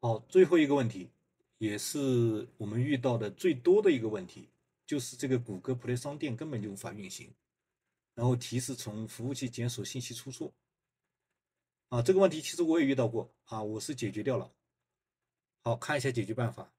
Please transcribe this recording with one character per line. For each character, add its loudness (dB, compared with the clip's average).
好， 0
最 10
后 4
一 6
个 4
问 2
题， -10
也 -4
是 0
我 -6
们 -2
遇 2
到 0
的 -2
最 0
多 6
的 6
一 4
个 -2
问 -6
题， -20
就 -4
是 -8
这 -6
个 2
谷 -6
歌 -6
Play -4
商 -8
店 -4
根 -8
本 -6
就 -8
无 -12
法 -12
运 -14
行， -16
然 0
后 4
提 -4
示 -6
从 -8
服 -10
务 -4
器 -6
检 -4
索 -4
信 -8
息 -10
出 -14
错。 -10
啊， 0
这 4
个 6
问 8
题 -6
其 -8
实 0
我 4
也 4
遇 4
到 2
过 -6
啊， -8
我 -6
是 -8
解 -4
决 -6
掉 0
了。 -6
好， 0
看 -2
一 0
下 0
解 -2
决 -6
办 -2
法。 -16